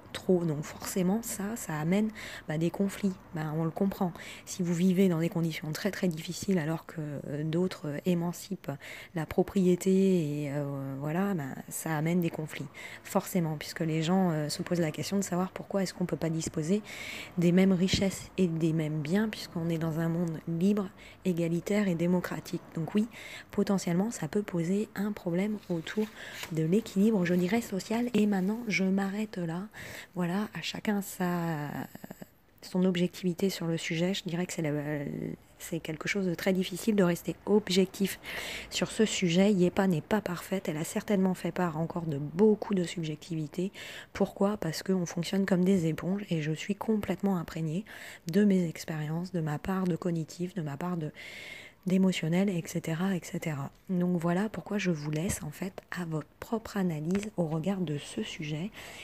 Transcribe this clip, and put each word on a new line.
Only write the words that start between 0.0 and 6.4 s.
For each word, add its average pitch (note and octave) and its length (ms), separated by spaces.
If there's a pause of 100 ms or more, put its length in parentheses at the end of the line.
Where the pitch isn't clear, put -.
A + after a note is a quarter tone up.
trop. F3+ 320
Donc D3+ 180
forcément, F#3 600
ça, G#3 340
ça D#3 240
amène, G3 300 (380)
bah, D#3 100
des E3 100
conflits. G3 460 (200)
Bah, D#3 220
on E3 80
le D#3+ 60
comprend. F#3+ 420 (320)
Si - 180
vous F3 120
vivez F#3 340
dans E3 120
des E3 100
conditions D#3+ 420
très, F#3+ 180
très - 160
difficiles F3 520